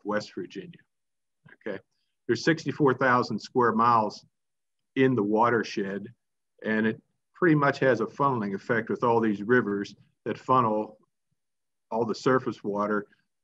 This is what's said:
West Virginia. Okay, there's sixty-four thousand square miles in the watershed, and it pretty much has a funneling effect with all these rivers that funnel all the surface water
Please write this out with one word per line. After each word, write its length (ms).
West 320
Virginia. 440
Okay, 260
there's 160
sixty-four 520
thousand 440
square 320
miles 540
in 180
the 80
watershed, 880
and 200
it 160
pretty 220
much 240
has 220
a 40
funneling 500
effect 340
with 160
all 160
these 200
rivers 540
that 120
funnel 600
all 120
the 100
surface 480
water 460